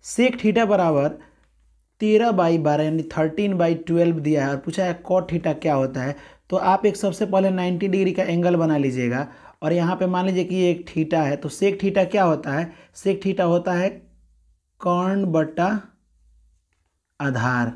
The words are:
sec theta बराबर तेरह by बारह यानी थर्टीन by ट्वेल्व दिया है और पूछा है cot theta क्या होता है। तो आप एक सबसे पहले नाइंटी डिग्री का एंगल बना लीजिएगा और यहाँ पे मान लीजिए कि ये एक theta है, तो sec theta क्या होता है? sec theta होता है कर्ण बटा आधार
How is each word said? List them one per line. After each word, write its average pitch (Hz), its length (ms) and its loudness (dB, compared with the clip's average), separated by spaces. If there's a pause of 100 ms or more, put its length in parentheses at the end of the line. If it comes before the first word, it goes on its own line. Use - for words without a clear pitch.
sec 247 360 0
theta 220 260 2
बराबर 160 500 2 (840)
तेरह 214 320 4
by 170 260 2
बारह 151 240 2
यानी 156 280 0
थर्टीन 175 460 -2
by 170 160 2 (140)
ट्वेल्व 170 320 2
दिया 147 260 0
है 139 40 -2
और 139 80 -4
पूछा 165 260 -4
है 175 200 -4
cot 180 280 0
theta 160 300 -2
क्या 156 140 0
होता 135 260 -2
है। 143 140 -4 (340)
तो 185 80 0
आप 190 280 2
एक 202 100 2
सबसे 202 300 -2
पहले 190 240 2
नाइंटी 180 380 -2
डिग्री 185 240 0
का 185 120 -2
एंगल 170 320 2
बना 160 220 2
लीजिएगा 127 480 -2 (360)
और 156 120 0
यहाँ 175 220 0
पे 185 120 -2
मान 180 180 0
लीजिए 185 180 0
कि 180 120 -4
ये 185 160 2
एक 170 160 -4
theta 160 320 -2
है, 147 160 0
तो 143 140 -8
sec 196 320 0
theta 196 240 2
क्या 190 180 0
होता 156 280 0
है? 165 200 -4 (240)
sec 196 280 -2
theta 190 200 0
होता 175 300 2
है 180 160 0 (920)
कर्ण 185 460 0
बटा 160 400 0 (1500)
आधार 123 560 -2